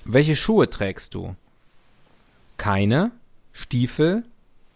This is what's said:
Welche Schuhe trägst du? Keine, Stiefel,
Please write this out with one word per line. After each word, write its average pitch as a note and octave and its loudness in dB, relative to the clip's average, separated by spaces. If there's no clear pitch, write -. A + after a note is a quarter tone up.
Welche D3 2
Schuhe G3+ 2
trägst - -8
du? F#2 -10
Keine, G#2+ 0
Stiefel, D3+ 0